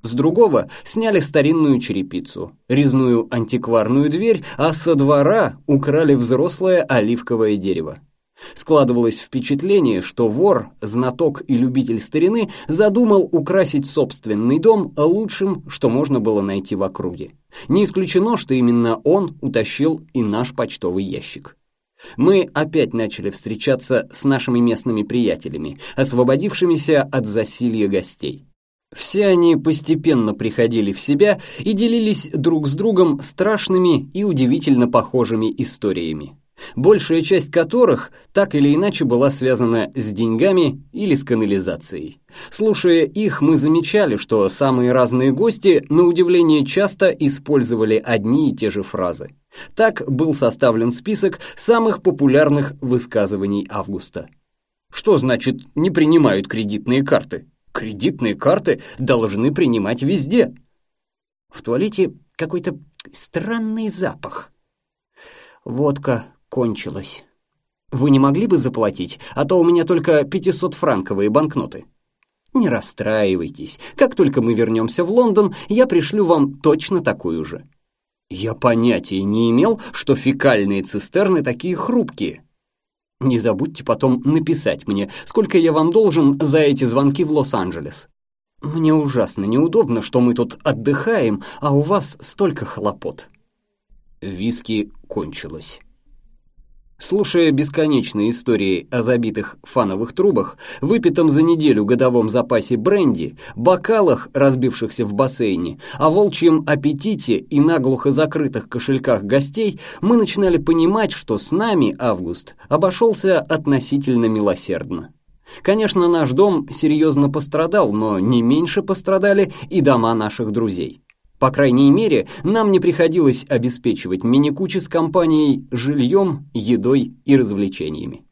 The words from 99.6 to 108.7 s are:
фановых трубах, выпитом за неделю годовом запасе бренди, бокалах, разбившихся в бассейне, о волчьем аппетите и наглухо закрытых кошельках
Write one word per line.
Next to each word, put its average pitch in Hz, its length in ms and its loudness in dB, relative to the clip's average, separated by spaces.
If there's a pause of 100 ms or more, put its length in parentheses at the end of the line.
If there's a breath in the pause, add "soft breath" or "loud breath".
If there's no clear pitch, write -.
фановых 107 500 -4
трубах, 160 460 0 (240 loud breath)
выпитом 170 480 2
за 143 100 2
неделю 151 460 2
годовом 123 420 2
запасе 117 480 -2
бренди, 113 600 0 (180 loud breath)
бокалах, 180 800 0
разбившихся 127 720 0
в 101 80 -8
бассейне, 101 640 -2 (140 loud breath)
о 156 160 2
волчьем 170 560 2
аппетите 143 720 -2
и - 200 -2
наглухо 139 520 2
закрытых 147 580 -2
кошельках 127 540 -2